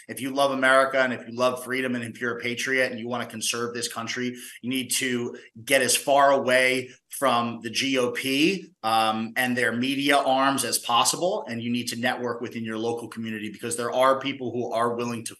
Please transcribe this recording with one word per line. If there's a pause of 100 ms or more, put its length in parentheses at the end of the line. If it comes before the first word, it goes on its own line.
If
you
love
America
and
if
you
love
freedom
and
if
you're
a
patriot
and
you
wanna
conserve
this
country, (240)
you
need
to (280)
get
as
far
away (180)
from
the
G
O
P, (100)
um,
and
their
media
arms
as
possible.
And
you
need
to
network
within
your
local
community
because
there
are
people
who
are
willing
to